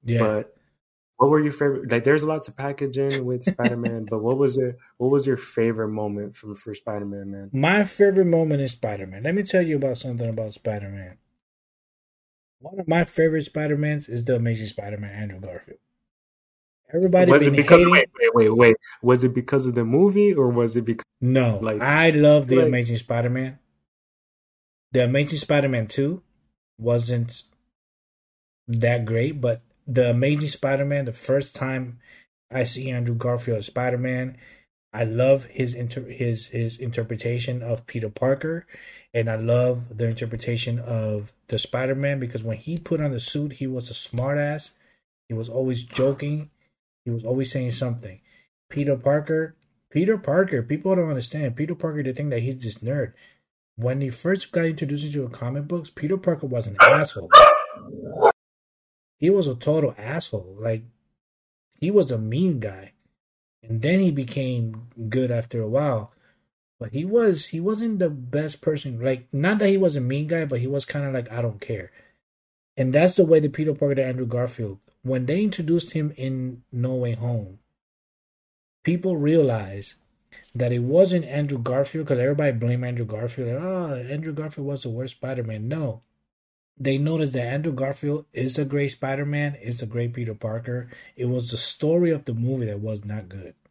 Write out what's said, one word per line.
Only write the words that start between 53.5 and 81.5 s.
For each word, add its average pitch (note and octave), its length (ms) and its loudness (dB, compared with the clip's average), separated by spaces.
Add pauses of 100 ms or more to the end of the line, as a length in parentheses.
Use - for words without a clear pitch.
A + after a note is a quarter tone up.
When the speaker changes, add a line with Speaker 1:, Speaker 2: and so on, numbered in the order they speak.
Speaker 1:
When B2+ 240 -2
he C3+ 80 -2
first F#3 420 -4
got E3 140 0
introduced D3 400 -4
into D3 160 -4
the B2+ 80 -6
comic C3+ 400 -8
books, E3+ 200 -6
Peter E3+ 280 -4
Parker E3 300 -2
was A#2+ 200 -2
an G2 140 -8
asshole. - 480 6 (1900)
He D3+ 100 2
was F#3+ 180 2
a C3 80 -4
total D3+ 420 0
asshole. A2 600 -10
Like, A2+ 240 -4 (960)
he E3+ 120 -2
was F3+ 200 4
a A#2+ 60 -2
mean C3 420 0
guy. G2 340 -10 (720)
And A2+ 180 -4
then E3+ 180 2
he F#3+ 120 4
became A#2+ 800 -4 (200)
good B2+ 220 0
after A#2 300 -4
a A2 60 -4
while. B2 440 -2 (680)
But A#2 120 -10
he C#3+ 140 -4
was, G3+ 420 2
he E3 120 -6
wasn't G#3+ 400 -2
the F3+ 100 2
best C#3+ 520 -6
person. C#3+ 380 -4
Like, B2+ 320 -2
not F3+ 280 0
that G3+ 100 4
he G3 80 4
was F3+ 180 2
a C#3 60 -2
mean C#3 260 -2
guy, E3 180 -2
but C3+ 140 -2
he B2+ 80 -2
was C#3 180 -4
kinda C#3+ 260 -4
like, B2 200 -6
"I A#2+ 100 -6
don't A2 180 -4
care." G2+ 320 -8 (840)
And C3 180 0
that's E3+ 220 6
the F#3 100 8
way D#3+ 140 8
the D3+ 100 2
Peter D#3 240 -2
Parker C#3+ 220 0
to C3+ 100 0
Andrew B2+ 220 -4
Garfield. A#2 500 -4 (240)
When B2+ 240 -2
they D#3+ 160 0
introduced E3+ 520 0
him D3+ 220 -2
in B2+ 460 -6 (100)
No B2 240 -2
Way B2 180 0
Home, A2+ 460 -4 (1200)
people F3 340 0
realized A#2+ 800 0 (580)
that A#2+ 180 -2
it B2 120 0
wasn't E3+ 420 4
Andrew C#3+ 320 -4